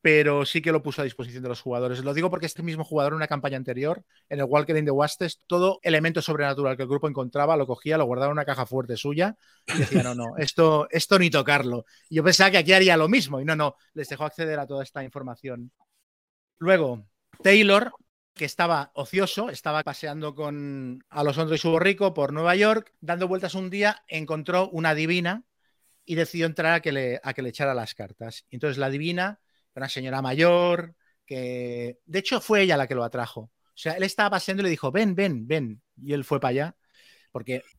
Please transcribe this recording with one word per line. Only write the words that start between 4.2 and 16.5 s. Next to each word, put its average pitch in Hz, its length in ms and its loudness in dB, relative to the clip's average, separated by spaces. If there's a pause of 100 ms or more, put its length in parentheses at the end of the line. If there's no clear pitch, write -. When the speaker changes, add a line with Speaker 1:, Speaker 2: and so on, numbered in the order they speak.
Speaker 1:
en 143 80 -4
el 139 80 0
Walker 147 320 2
in 151 80 0
the 143 40 2
Wastes, 147 560 0
todo 185 360 2
elemento 160 400 2
sobrenatural 139 560 -2
que 135 60 -4
el 123 40 -8
grupo 143 180 -2
encontraba 143 520 0
lo 135 80 0
cogía, 147 320 -2
lo 143 80 4
guardaba 127 240 0
en 151 80 -2
una 143 80 -2
caja 131 180 -2
fuerte 123 320 -4
suya 165 400 -2 (340)
y 160 60 -4
decía, 143 260 2
"No, 123 120 -2
no, 120 220 -8
Speaker 2:
<laughs> - 20 -6
Speaker 1:
esto, 156 520 2
esto 175 280 2
ni 175 100 4
tocarlo". 135 560 2 (240)
Y 160 80 -4
yo 151 80 2
pensaba 190 260 6
que 190 80 6
aquí 165 140 4
haría 190 240 8
lo 156 120 4
mismo 147 340 0
y - 20 -6
no, 160 120 0
no, 151 200 -2 (160)
les 151 160 -10
dejó 139 160 -8
acceder 156 340 -4
a 139 80 -6
toda 139 180 -6
esta 135 200 -12
información. 123 640 -12 (880)